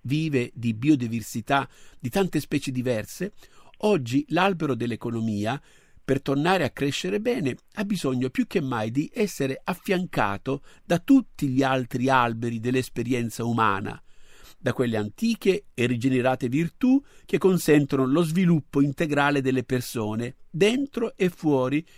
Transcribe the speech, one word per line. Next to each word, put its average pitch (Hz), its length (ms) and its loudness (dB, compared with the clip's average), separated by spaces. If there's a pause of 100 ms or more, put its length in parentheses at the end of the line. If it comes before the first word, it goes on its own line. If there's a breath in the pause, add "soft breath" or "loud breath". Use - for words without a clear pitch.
vive 139 500 0
di 117 220 -4
biodiversità 123 920 0 (360 soft breath)
di 127 60 -4
tante 180 320 0
specie 147 300 -4
diverse, 123 640 -4 (460 soft breath)
oggi 143 500 0
l'albero 165 440 0
dell'economia, 113 840 -4 (420 soft breath)
per 135 200 0
tornare 156 420 2
a 117 60 -2
crescere 180 500 -4
bene, 220 360 -2 (180)
ha 208 100 -4
bisogno 131 460 -2
più - 160 -2
che 180 160 -2
mai 117 280 -4
di 139 220 -2
essere 139 500 -2
affiancato 139 1000 -2 (200 soft breath)
da 170 160 0
tutti 240 500 2
gli 131 140 2
altri 131 460 0
alberi 117 500 2
dell'esperienza 120 840 -2
umana, 110 580 0 (560 soft breath)
da 120 140 -2
quelle 120 240 0
antiche 190 800 -2
e 117 120 2
rigenerate 127 640 0
virtù 170 520 2 (260 soft breath)
che 190 100 0
consentono 147 720 4
lo 151 160 2
sviluppo 165 580 2
integrale 143 600 0
delle 131 200 0
persone 117 720 -4 (120)
dentro 226 680 0
e 180 120 2
fuori 143 580 0 (120)